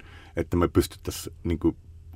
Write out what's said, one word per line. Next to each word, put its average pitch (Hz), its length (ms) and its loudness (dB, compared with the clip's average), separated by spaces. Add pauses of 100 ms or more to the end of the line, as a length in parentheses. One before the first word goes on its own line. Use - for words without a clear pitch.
(360)
että 82 220 0
me 85 100 6
pystyttäisiin - 760 0
niinku 82 320 2 (400)